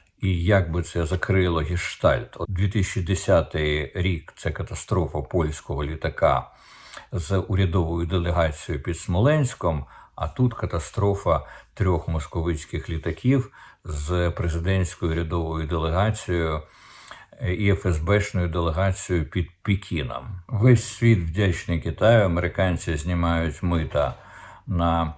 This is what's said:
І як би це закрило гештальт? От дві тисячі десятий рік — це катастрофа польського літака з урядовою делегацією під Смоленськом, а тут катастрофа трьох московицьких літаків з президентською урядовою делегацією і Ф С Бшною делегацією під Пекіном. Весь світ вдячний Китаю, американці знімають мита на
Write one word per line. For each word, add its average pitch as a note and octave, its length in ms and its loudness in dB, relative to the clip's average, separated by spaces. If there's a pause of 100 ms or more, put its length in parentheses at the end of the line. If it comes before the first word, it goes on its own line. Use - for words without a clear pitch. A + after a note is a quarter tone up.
(220)
І F2+ 220 0
як F2+ 280 4
би E2+ 120 0
це E2+ 220 -2
закрило F2+ 540 2
гештальт? D#2+ 760 -2
От - 120 -6
дві F#2+ 200 0
тисячі F#2+ 320 0
десятий D#2 920 0
рік — F2 400 -2
це - 160 -4
катастрофа D#2+ 720 -4
польського D2+ 600 -2
літака C#2+ 680 -2 (600)
з F#2+ 260 -2
урядовою E2+ 680 2
делегацією E2 760 0
під E2 140 -4
Смоленськом, F#2+ 880 0 (300)
а D#2+ 120 -4
тут B2 260 0
катастрофа F2 880 0 (320)
трьох F2+ 340 0
московицьких E2 840 -4
літаків A2+ 600 0 (320)
з E2+ 480 -2
президентською E2+ 800 0
урядовою D#2+ 560 -2
делегацією E2 920 0 (960)
і G2+ 140 2
Ф - 140 0
С D#2+ 140 2
Бшною F#2+ 480 2
делегацією E2+ 840 0
під - 180 -2 (140)
Пекіном. E2 640 -2 (220)
Весь A#2 380 4
світ A2+ 340 4
вдячний E2+ 600 0
Китаю, G#2 440 4
американці E2+ 720 0
знімають E2+ 680 -2
мита D2+ 500 0 (540)
на E2 500 0